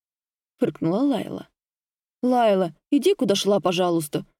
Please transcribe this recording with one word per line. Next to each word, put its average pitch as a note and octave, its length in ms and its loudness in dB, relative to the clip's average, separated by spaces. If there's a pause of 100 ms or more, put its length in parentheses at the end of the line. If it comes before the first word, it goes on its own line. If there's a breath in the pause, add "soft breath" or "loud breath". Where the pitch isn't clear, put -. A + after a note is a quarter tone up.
(600)
фыркнула D#3+ 420 -2
Лайла. - 480 -4 (720)
«Лайла, G#3+ 520 2 (140)
иди, F4 240 2
куда G3 220 0
шла, G3 240 0
пожалуйста. F3 680 -2 (140)